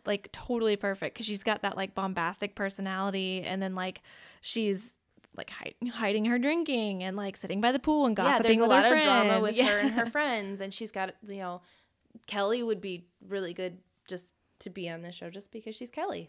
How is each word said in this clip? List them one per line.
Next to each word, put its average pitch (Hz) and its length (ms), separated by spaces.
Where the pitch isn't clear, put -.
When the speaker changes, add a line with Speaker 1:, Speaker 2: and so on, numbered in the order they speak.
Speaker 1:
like, 202 260
totally 226 460
perfect, 196 400
'cause 233 100
she's 208 160
got 214 200
that, 196 140
like, 190 180
bombastic 190 600
personality, 190 880
and 190 180
then, 185 120
like, 185 280
she's, 214 500
like, - 140
hi-, - 240
hiding 214 320
her 240 120
drinking 247 640
and, 190 140
like, 202 220
sitting 196 240
by 240 100
the 269 60
pool 302 260
and 226 120
Speaker 2:
Yeah, 190 80
Speaker 1:
gossiping 233 240
Speaker 2:
there's 226 100
a 233 40
Speaker 1:
with 233 80
Speaker 2:
lot 196 140
Speaker 1:
her 247 140
Speaker 2:
of 311 40
drama 254 280
Speaker 1:
friend. 190 120
Speaker 2:
with 220 140
Speaker 1:
<laughs> - 0
Yeah. 247 120
Speaker 2:
her - 100
and 277 140
her 233 140
friends, 226 540
and 196 140
she's 214 180
got, 190 220
you 196 120
know, 180 240
Kelly 214 360
would 220 200
be 180 240
really 185 280
good 180 240
just 180 280
to 196 100
be 175 200
on 165 120
this 170 120
show 175 160
just 196 220
because 220 240
she's 247 120
Kelly. 302 400